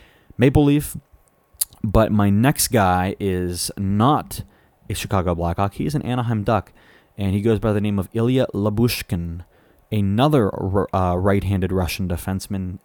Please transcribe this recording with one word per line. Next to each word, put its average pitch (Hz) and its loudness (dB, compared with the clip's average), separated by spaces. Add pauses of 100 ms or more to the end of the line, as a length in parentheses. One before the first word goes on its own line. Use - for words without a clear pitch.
(380)
Maple 143 6
Leaf. 143 0 (880)
But 107 2
my 101 2
next 113 2
guy 92 2
is 90 -4
not 104 0 (440)
a 104 -6
Chicago 90 -2
Blackhawk. 85 -2
He's 147 -2
an 139 -2
Anaheim 117 -2
Duck, 104 -2 (440)
and 98 0
he 101 0
goes 113 2
by 107 0
the 101 0
name 104 0
of 92 -2
Ilya 123 2
Labushkin, 101 -2 (460)
another 110 2
r-, 98 -2
uh, 92 2
right-handed 95 0
Russian 92 -2
defenseman. 95 -6